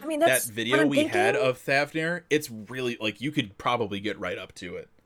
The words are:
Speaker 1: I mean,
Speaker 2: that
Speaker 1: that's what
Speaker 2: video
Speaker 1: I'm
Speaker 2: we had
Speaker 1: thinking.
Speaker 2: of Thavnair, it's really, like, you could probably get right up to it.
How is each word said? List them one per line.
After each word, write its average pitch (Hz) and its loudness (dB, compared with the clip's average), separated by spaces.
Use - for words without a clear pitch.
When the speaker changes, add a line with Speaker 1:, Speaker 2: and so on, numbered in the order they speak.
Speaker 1:
I - -10
mean, 311 -2
Speaker 2:
that - 6
Speaker 1:
that's 254 4
what - -10
Speaker 2:
video 151 2
Speaker 1:
I'm - 4
Speaker 2:
we - 4
had 110 2
Speaker 1:
thinking. 131 2
Speaker 2:
of 127 0
Thavnair, 160 0
it's 147 2
really, 120 -4
like, 107 -4
you 147 -2
could 107 -4
probably 107 0
get 104 -4
right 95 -4
up 92 -12
to 87 -10
it. 82 -12